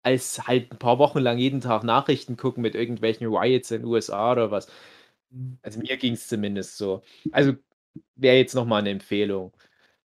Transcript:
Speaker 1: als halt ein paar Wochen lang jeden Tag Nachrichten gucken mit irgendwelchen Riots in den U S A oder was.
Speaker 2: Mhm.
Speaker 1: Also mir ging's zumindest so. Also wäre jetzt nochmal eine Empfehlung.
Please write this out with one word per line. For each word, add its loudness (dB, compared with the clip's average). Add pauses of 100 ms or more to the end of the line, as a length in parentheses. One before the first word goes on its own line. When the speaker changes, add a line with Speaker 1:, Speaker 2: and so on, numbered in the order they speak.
Speaker 1:
als -2
halt 0
ein -18
paar 2
Wochen 4
lang 0
jeden 0
Tag 0
Nachrichten 0
gucken -4
mit 0
irgendwelchen -2
Riots 0
in -4
den -8
U 0
S -2
A 2
oder 0
was. -4 (640)
Speaker 2:
Mhm. -12
Speaker 1:
Also -12
mir -6
ging's -4
zumindest -4
so. -4 (300)
Also 4 (600)
wäre 6
jetzt 4
nochmal 2
eine -2
Empfehlung. -4 (600)